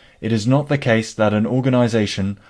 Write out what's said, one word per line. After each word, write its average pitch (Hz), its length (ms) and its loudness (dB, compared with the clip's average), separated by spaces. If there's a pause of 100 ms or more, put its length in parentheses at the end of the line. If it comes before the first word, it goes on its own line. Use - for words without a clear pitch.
(220)
it 110 100 -2
is 110 160 0
not 139 200 2
the 143 100 -2
case 113 360 0
that 107 200 2
an 107 120 2
organisation 117 960 0 (100)